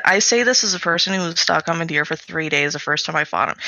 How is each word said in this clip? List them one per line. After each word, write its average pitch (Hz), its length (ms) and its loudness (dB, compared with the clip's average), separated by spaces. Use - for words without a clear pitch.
I 196 140 6
say 240 240 2
this 247 200 2
as 190 120 -2
a 175 40 -6
person 175 340 0
who 185 80 0
was 170 180 -2
stuck 156 280 0
on 170 100 0
Midir 151 280 0
for 160 100 -4
three 160 340 -6
days 147 240 0
the 147 60 -6
first 151 260 -2
time 160 100 -4
I 151 80 2
fought - 260 0
him, - 60 -6